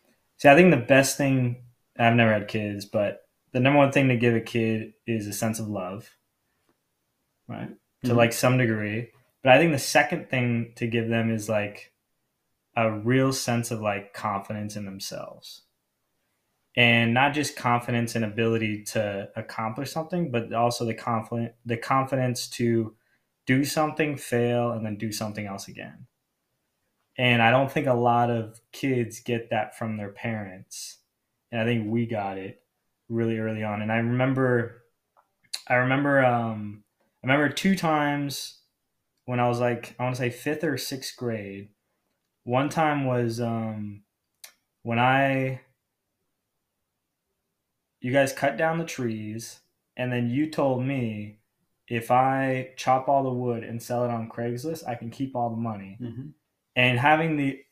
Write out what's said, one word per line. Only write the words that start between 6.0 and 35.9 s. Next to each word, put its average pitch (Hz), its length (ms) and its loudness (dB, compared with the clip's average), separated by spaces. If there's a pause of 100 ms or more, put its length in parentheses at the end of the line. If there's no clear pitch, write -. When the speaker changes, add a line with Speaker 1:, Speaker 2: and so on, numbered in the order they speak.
Speaker 1:
right? 113 200 -10
To, - 400 -10
Speaker 2:
Mm-hmm. 120 80 4
Speaker 1:
like, 117 160 6
some 127 240 4
degree. 113 540 -2 (320)
But 131 100 6
I 135 60 10
think 165 140 4
the 135 60 0
second 151 520 0
thing 120 460 -2
to 123 100 -4
give 113 220 -2
them 113 220 0
is, 110 180 -4
like, 104 440 -4 (840)
a 113 140 2
real 127 420 2
sense 120 380 -2
of, 110 100 -4
like, 101 340 -4
confidence 107 640 -6
in 104 100 -8
themselves. - 760 -14 (1120)
And 117 360 6
not 139 220 4
just 147 200 -2
confidence 120 600 0
in 113 80 0
ability 107 600 -2
to 104 520 -4
accomplish 113 560 -8
something, 160 380 -4
but 113 240 -2
also 120 320 0
the 110 80 -4
confident, 117 580 -4 (140)
the 117 100 -2
confidence 127 760 -2
to 117 440 0 (500)
do 131 200 2
something, 151 520 -2
fail, 120 560 0
and 113 140 -6
then 104 100 -6
do 107 160 -6
something 107 320 -8
else 98 240 -12
again. - 380 -16 (1120)
And 120 240 4
I 113 80 8
don't 131 200 4
think 151 160 -2
a 131 60 4
lot 120 380 2
of 110 280 -4 (140)
kids 120 480 -4
get 117 300 -6
that 110 260 -4
from 110 220 -6
their 101 100 -8
parents. 101 880 -10 (540)
And 117 100 -4
I 110 60 0
think 113 260 -2
we 117 140 0
got 98 320 -6
it 95 240 -14 (460)
really 113 300 -2
early 110 240 -6
on. 107 200 -4
And 110 100 -4
I 113 40 2
remember, 123 880 0 (840)
I 127 60 2
remember, 135 500 4